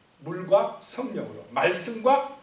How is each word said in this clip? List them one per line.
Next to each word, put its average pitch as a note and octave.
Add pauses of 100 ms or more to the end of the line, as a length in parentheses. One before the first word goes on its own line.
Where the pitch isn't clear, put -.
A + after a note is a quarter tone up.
(200)
물과 F3
성령으로, -
말씀과 A3